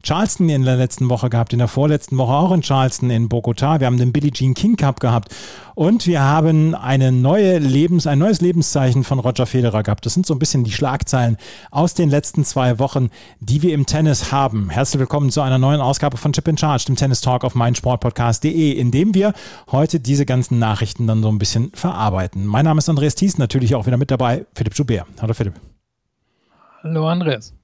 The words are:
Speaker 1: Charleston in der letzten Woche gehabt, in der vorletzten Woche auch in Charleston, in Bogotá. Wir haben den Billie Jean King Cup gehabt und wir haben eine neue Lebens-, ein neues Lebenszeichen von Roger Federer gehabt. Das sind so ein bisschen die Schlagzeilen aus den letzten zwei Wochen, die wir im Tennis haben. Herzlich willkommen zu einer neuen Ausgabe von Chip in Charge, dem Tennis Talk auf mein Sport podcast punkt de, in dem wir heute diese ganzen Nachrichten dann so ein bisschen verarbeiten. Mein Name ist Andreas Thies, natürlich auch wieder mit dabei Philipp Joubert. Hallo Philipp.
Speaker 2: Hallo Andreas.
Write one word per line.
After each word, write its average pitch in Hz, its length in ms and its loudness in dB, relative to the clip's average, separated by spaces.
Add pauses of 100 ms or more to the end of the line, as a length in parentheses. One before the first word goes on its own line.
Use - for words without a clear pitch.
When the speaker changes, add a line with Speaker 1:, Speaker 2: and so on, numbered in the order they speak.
Speaker 1:
Charleston 180 480 0
in 135 140 2
der 127 120 2
letzten 127 320 0
Woche 123 220 0
gehabt, 117 240 0
in 123 40 2
der 120 100 2
vorletzten 143 500 -2
Woche 127 160 0
auch 175 180 2
in 180 80 2
Charleston, 131 480 0
in 117 220 0
Bogotá. 123 500 0
Wir 131 60 2
haben 123 100 2
den 123 160 2
Billie 143 200 0
Jean 131 200 0
King 214 240 0
Cup 139 240 0
gehabt 117 340 0 (420)
und 190 320 2
wir 160 140 2
haben 156 520 2
eine 131 380 2
neue 175 460 4
Lebens-, 156 500 2
ein 143 100 2
neues 190 220 2
Lebenszeichen 143 640 2
von 131 160 -2
Roger 123 260 0
Federer 110 380 0
gehabt. 104 220 -2
Das 113 80 -4
sind 180 120 0
so 165 80 -2
ein 123 60 -2
bisschen 131 240 0
die 110 80 -4
Schlagzeilen 127 640 -2 (340)
aus 165 240 0
den 165 160 2
letzten 147 340 0
zwei 123 360 0
Wochen, 127 300 0 (280)
die 123 240 -2
wir 170 120 2
im 143 120 2
Tennis 151 460 0
haben. 110 380 0
Herzlich 131 280 -2
willkommen 139 320 0
zu 151 100 -2
einer 131 180 2
neuen 139 220 2
Ausgabe 139 360 -2
von 147 160 -2
Chip - 160 -4
in 156 100 0
Charge, 151 280 0
dem 131 100 0
Tennis 135 240 0
Talk 127 240 0
auf 127 100 -2
mein 120 220 2
Sport 127 240 -2
podcast 120 420 -2
punkt 156 140 0
de, 156 160 2
in 123 180 0
dem 180 240 2
wir 202 200 2 (360)
heute 151 300 0
diese 139 260 0
ganzen 127 320 0
Nachrichten 113 480 -2
dann 110 160 2
so 110 60 2
ein 107 100 2
bisschen 113 360 -2
verarbeiten. 98 680 -4
Mein 107 200 0
Name 156 140 2
ist 151 100 -2
Andreas 147 260 0
Thies, 196 240 -2
natürlich 127 380 0
auch 110 80 -4
wieder 123 140 0
mit 135 120 -2
dabei 127 440 -2
Philipp 110 220 -6
Joubert. 117 300 -2 (140)
Hallo 113 140 -2
Philipp. 98 200 -4 (1300)
Speaker 2:
Hallo 160 240 -2
Andreas. 160 460 -2 (120)